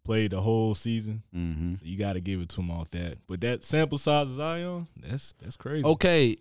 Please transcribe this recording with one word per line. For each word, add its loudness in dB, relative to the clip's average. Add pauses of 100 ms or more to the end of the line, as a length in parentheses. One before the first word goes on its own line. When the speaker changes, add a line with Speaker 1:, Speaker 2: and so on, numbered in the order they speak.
Speaker 1:
played 2
the -2
whole 2
season. -4 (140)
Speaker 2:
Mm-hmm. -2
Speaker 1:
So -10
you -6
gotta 0
give -2
it -6
to -6
him -2
off -4
that. -6
But -8
that -2
sample 2
size 2
of -8
Zion, -6 (100)
that's, -8
that's -16
crazy. -2
Speaker 3:
Okay, 6